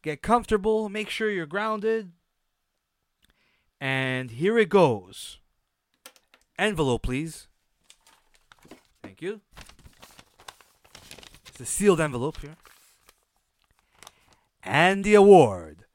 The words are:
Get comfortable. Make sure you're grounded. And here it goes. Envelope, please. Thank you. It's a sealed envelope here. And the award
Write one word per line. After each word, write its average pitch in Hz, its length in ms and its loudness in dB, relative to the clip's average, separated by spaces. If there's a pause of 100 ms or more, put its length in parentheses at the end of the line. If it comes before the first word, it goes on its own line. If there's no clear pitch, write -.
Get 151 220 -10
comfortable. 220 640 -2
Make 214 200 -10
sure 220 200 -6
you're 180 160 -6
grounded. 214 640 -6 (1700)
And 131 520 -6
here 180 260 -2
it 214 100 4
goes. 123 720 0 (1200)
Envelope, 160 460 -2
please. 151 440 -8 (1600)
Thank 95 180 -20
you. 202 200 -12 (2000)
It's - 140 -20
a 120 40 -14
sealed 190 360 2
envelope 139 400 -6
here. 151 160 -18 (2000)
And 180 400 0
the 208 100 2
award 151 800 6